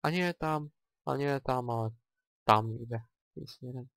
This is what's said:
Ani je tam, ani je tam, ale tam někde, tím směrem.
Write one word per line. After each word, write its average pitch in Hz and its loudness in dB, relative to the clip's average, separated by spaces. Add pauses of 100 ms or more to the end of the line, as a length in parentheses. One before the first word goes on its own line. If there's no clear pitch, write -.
Ani 165 0
je 175 2
tam, 151 -2 (360)
ani 139 -2
je 139 0
tam, 127 -2
ale 113 0 (540)
tam 110 6
někde, 117 -6 (360)
tím 151 -12
směrem. 127 -12 (120)